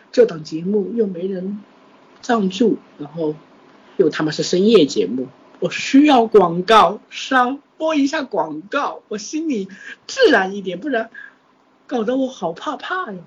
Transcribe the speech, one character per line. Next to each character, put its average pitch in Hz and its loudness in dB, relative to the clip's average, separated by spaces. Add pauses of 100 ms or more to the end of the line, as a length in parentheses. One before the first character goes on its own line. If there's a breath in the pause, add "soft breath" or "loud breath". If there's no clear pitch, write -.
(100)
这 240 6
档 160 -6
节 160 -8
目 196 -2
又 220 0
没 180 -6
人 196 -8 (640)
赞 214 0
助， 202 2 (220)
然 147 -14
后 156 -6 (640)
又 160 4
他 160 -4
妈 156 -2
是 - -6
深 185 2
夜 214 4
节 104 -2
目， 123 -6 (320)
我 180 -2
需 - 4
要 254 4
广 180 4
告 202 4 (100)
商 262 -2 (160)
播 320 -2
一 277 2
下 302 -4
广 156 -6
告， 269 -6
我 214 -8
心 311 -6
里 202 -4 (400 loud breath)
自 523 4
然 196 2
一 202 -8
点， 185 -8
不 285 -8
然 226 -4 (760 loud breath)
搞 240 -4
得 247 -2
我 262 0
好 180 -6
怕 277 -8
怕 - -8
哟。 180 -12